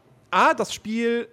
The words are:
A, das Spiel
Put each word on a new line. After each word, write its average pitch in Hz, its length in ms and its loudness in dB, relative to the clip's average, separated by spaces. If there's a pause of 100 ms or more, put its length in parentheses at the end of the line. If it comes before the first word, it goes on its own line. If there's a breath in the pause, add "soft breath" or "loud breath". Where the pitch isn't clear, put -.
(300)
A, 247 240 4
das 220 180 -4
Spiel 233 600 -4